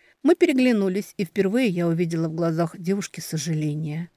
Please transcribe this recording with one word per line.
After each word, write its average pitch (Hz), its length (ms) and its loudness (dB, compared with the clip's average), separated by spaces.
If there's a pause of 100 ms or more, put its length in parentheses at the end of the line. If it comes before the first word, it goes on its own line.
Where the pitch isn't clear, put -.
(220)
Мы 311 120 6
переглянулись, 240 840 2
и 202 60 0
впервые 202 440 0
я 175 180 0
увидела 165 420 0
в 160 60 -8
глазах 165 440 -2
девушки 185 420 -4
сожаление. 156 960 -4